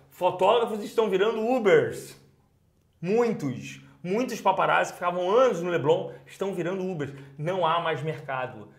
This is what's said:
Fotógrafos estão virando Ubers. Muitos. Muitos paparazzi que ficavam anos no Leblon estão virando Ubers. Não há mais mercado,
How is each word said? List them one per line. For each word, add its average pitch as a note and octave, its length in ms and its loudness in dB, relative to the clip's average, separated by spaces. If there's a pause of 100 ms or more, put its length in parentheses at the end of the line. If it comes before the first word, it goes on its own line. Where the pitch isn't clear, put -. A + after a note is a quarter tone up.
Fotógrafos G3+ 760 2
estão A3 240 0
virando A3 360 0
Ubers. G3+ 680 2 (880)
Muitos. E3+ 800 -2 (200)
Muitos G#3 380 -4
paparazzi F3 540 2
que - 60 -18
ficavam F3+ 300 -2
anos A3 320 4
no F3 80 -2
Leblon E3 440 0 (120)
estão G3 280 -6
virando F#3 360 -4
Ubers. D3 240 -6 (240)
Não F3 280 -2
há E3 160 2
mais D#3+ 200 -2
mercado, B2+ 760 -8